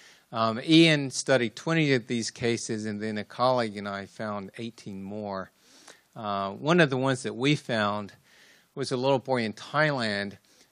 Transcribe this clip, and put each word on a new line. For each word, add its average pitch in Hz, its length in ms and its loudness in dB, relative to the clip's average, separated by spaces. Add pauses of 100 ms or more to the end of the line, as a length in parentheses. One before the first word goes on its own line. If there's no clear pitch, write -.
(320)
Um, 113 320 0
Ian 160 460 6
studied 120 440 0
twenty 160 380 0
of 123 140 2
these 117 240 -2
cases, 113 560 -4
and 104 160 -6
then 107 160 -4
a 101 60 -6
colleague 120 520 0
and 101 100 -8
I 98 200 -8
found 104 500 -8
eighteen 110 460 -12
more. 98 480 -8 (680)
Uh, 101 360 -4
one 143 280 4
of 151 80 6
the 131 80 -2
ones 131 260 0
that 110 140 -6
we 139 180 2
found 104 600 -2 (600)
was 135 160 -6
a 131 60 -2
little 131 220 2
boy 127 240 -2
in 107 100 -2
Thailand. 110 840 -2 (340)